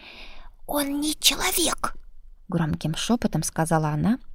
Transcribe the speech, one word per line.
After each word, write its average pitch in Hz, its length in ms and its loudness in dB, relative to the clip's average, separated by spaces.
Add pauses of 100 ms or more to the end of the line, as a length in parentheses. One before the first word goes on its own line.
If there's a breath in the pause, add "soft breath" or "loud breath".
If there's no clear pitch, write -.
(680 loud breath)
«Он 285 340 0
не 302 140 0
человек», - 800 2 (520)
громким 165 480 0
шепотом 220 480 2
сказала 160 460 2
она, 156 300 2 (160)